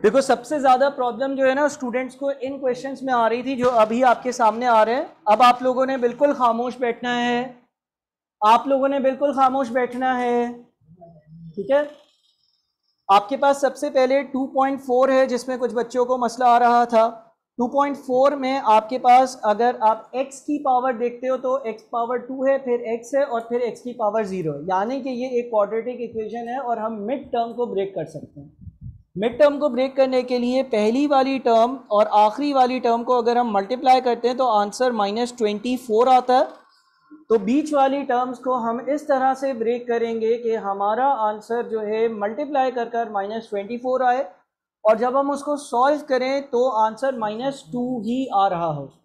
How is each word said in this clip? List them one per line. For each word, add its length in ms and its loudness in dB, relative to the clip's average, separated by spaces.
देखो, 200 4
सबसे 380 -2
ज़्यादा 300 4
problem 460 -4
जो 100 2
है 80 2
ना 140 2
students 480 -6
को 160 -4
इन 260 -8
questions 440 -6
में 120 -4
आ 140 2
रही 140 -2
थी 140 -4
जो 220 2
अभी 260 2
आपके 300 2
सामने 340 2
आ 140 6
रहे 120 2
हैं। 140 -4
अब 140 6
आप 200 6
लोगों 240 2
ने 120 -2
बिल्कुल 360 2
खामोश 460 0
बैठना 340 -2
है, 420 -2
आप 260 4
लोगों 200 2
ने 120 0
बिल्कुल 340 0
खामोश 360 2
बैठना 440 -2
है, 380 0
ठीक 200 -8
है। 180 2
आपके 300 4
पास 220 2
सबसे 300 -2
पहले 340 2
टू 300 -6
पॉइंट 280 0
फ़ोर 300 2
है 160 4
जिसमें 300 -4
कुछ 160 -4
बच्चों 320 -2
को 120 -2
मसला 300 0
आ 100 6
रहा 280 4
था। 220 4
टू 100 0
पॉइंट 300 0
फ़ोर 380 2
में 300 -2
आपके 320 2
पास 360 6
अगर 380 2
आप 320 0
x 220 -6
की 220 -4
power 340 0
देखते 320 -4
हो 120 0
तो 120 -4
x 140 -10
power 260 -4
two 280 -8
है, 120 2
फिर 340 -4
x 220 -8
है 100 2
और 180 -4
फिर 240 -4
x 140 -8
की 140 -10
power 320 -2
zero 260 -4
है, 140 -10
यानी 340 -2
कि 120 -6
ये 160 -6
एक 100 -4
quadratic 540 -2
equation 460 -10
है 120 -6
और 180 -4
हम 140 -6
मिड 240 -6
टर्म 260 -4
को 140 -4
break 280 -4
कर 120 -6
सकते 340 -18
हैं। 520 -20
मिड 200 -2
टर्म 200 6
को 120 0
break 260 -2
करने 260 2
के 160 -2
लिए 320 0
पहली 380 2
वाली 320 2
term 360 4
और 160 4
आखिरी 360 2
वाली 280 2
term 240 0
को 140 2
अगर 200 2
हम 140 0
multiply 500 2
करते 260 0
हैं 80 -2
तो 180 0
answer 400 0
minus 440 -2
ट्वेंटी 400 -2
फ़ोर 320 2
आता 280 4
है, 100 2
तो 100 4
बीच 340 0
वाली 300 2
terms 360 -2
को 180 -2
हम 300 -4
इस 200 -4
तरह 280 2
से 180 -4
break 340 -2
करेंगे 500 0
कि 240 -2
हमारा 500 0
answer 480 -4
जो 120 -4
है 340 0
multiply 560 -2
कर 180 -4
कर 220 -4
माइनस 380 -6
ट्वेंटी 280 -6
फ़ोर 260 -2
आए, 240 0
और 140 4
जब 180 0
हम 140 0
उसको 280 -4
solve 500 0
करें 420 0
तो 180 2
answer 400 0
minus 440 -6
टू 80 -4
ही 340 -4
आ 140 4
रहा 180 -2
हो। 200 -6